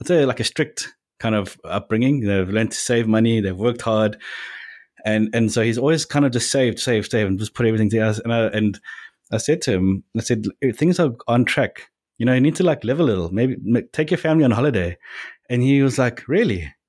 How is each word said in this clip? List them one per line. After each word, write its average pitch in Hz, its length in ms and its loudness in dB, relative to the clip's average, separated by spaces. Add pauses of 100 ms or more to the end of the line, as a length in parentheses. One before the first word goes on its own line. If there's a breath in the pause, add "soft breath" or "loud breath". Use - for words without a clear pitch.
I'd - 60 -10
say, 160 180 4
like, 123 140 -2
a 113 40 -4
strict - 500 -6 (260)
kind 113 140 -2
of 101 300 -2
upbringing. 113 560 0
They've 98 300 0
learned 110 220 0
to - 60 -8
save 117 300 0
money. 113 320 4
They've 98 160 0
worked 120 260 -2
hard. 107 360 0 (880 loud breath)
And, 107 280 0
and 113 180 2
so 117 100 0
he's 113 160 0
always 151 280 0
kind 143 200 0
of 131 60 2
just 117 200 -2
saved, 127 280 0
saved, 110 300 -2
saved, 107 200 0
and 95 100 -2
just 107 140 -6
put 120 120 -2
everything 110 240 2
together. 110 340 0
And 117 100 -2
I, 117 140 2
and 107 320 -2 (520 loud breath)
I 107 60 -2
said 160 260 -2
to 123 100 0
him, 95 300 0 (120)
I 113 60 -2
said, 110 240 -2 (300)
"Things 175 240 2
are 151 120 2 (160)
on 120 180 4
track. - 440 -4 (280)
You 117 80 -2
know, 127 80 4
you 127 80 4
need 160 140 2
to, 185 80 0
like, 160 200 0
live 135 160 -2
a 175 40 2
little, 92 300 0
maybe 123 200 0
m-, 113 400 -2
take 151 180 -2
your 170 60 2
family 160 260 2
on 123 80 4
holiday." 104 460 0 (520 loud breath)
And 123 140 0
he 139 180 4
was 135 160 2
like, 123 300 -2
"Really?" 120 440 0 (180)